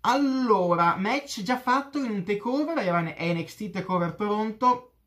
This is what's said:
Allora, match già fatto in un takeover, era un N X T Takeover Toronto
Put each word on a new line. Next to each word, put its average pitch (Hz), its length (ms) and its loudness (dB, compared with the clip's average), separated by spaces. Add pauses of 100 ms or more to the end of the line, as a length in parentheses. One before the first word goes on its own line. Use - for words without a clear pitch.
Allora, 214 960 2
match 226 460 -4
già 247 140 0
fatto 269 400 -2
in 269 140 -4
un 196 140 -4
takeover, 254 520 -2
era 180 220 2
un 165 80 0
N 165 360 -2
X - 120 -10
T 208 160 -8
Takeover 175 420 -2
Toronto 214 840 0 (100)